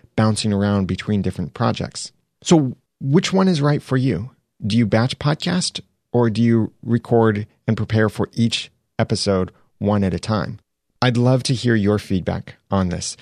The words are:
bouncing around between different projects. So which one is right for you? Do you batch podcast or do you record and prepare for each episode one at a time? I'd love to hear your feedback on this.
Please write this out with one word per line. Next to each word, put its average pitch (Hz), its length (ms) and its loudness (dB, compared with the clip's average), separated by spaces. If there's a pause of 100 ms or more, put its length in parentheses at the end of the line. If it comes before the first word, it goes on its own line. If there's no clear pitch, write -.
(160)
bouncing 110 380 0
around 101 320 0
between 95 360 -2
different 92 320 -6
projects. - 600 -4 (300)
So 147 340 2 (240)
which 151 320 0
one 190 160 2
is 160 100 0
right 147 220 0
for 131 160 -2
you? 123 320 -2 (360)
Do 107 120 0
you 120 80 4
batch 110 340 0
podcast 175 600 -2 (320)
or 120 160 2
do 110 120 0
you 117 300 2 (100)
record 113 680 2 (200)
and 110 80 0
prepare 110 320 0
for - 240 -4
each - 400 -2 (260)
episode 95 540 0 (280)
one 101 260 0
at 87 80 0
a 85 60 -4
time? 107 400 -4 (420)
I'd 123 160 2
love 123 260 2
to 139 100 -2
hear 117 220 0
your 104 240 2
feedback 92 560 -4 (160)
on 95 160 2
this. - 340 -8